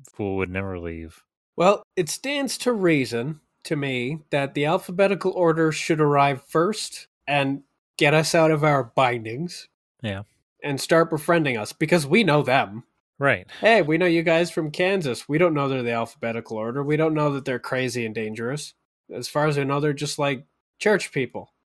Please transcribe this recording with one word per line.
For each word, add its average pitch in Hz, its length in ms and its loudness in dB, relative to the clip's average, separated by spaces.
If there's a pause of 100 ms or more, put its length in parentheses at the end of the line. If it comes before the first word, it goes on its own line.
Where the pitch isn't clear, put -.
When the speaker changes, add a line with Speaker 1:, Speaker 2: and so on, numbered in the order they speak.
(140)
Speaker 1:
fool 98 240 -4
would 92 140 -4
never 95 260 -6
leave." 82 460 -12 (320)
Speaker 2:
Well, 190 260 4 (140)
it 170 120 -2
stands 277 520 -4
to 247 120 0
reason 151 680 0 (240)
to 165 120 -4
me 139 440 -4 (100)
that 139 240 -2
the 143 120 0
alphabetical 185 680 0
order 160 400 2
should 156 280 -2
arrive 143 440 4
first - 640 -2 (200)
and 139 360 0 (340)
get 147 160 4
us 156 220 2
out 160 160 6
of 151 120 0
our 143 200 2
bindings. 123 840 -2 (360)
Speaker 1:
Yeah. 104 180 -6 (420)
Speaker 2:
And 143 160 -4
start 165 300 2
befriending 151 480 0
us, 104 160 -6
because 160 320 2
we 196 180 4
know 147 200 4
them. 117 400 0 (340)
Speaker 1:
Right. 123 300 0 (140)
Speaker 2:
"Hey, 214 200 6
we 156 160 0
know 180 80 2
you 170 180 2
guys 170 280 2
from 160 200 -4
Kansas." 180 560 -2
We 143 100 -2
don't 170 160 4
know 143 160 0
they're 131 140 -2
the 117 80 -2
alphabetical 117 640 -6
order. 120 260 -4
We 147 140 0
don't 160 160 2
know 151 200 2
that 139 120 -6
they're 123 140 -2
crazy 123 460 -2
and 107 100 -6
dangerous. 117 580 -6 (360)
As - 200 -10
far 151 180 0
as 143 100 0
we 139 80 0
know, 139 160 0
they're 151 120 0
just, 147 260 -6
like, 143 260 -2 (340)
church 208 340 2
people. 117 400 -8 (180)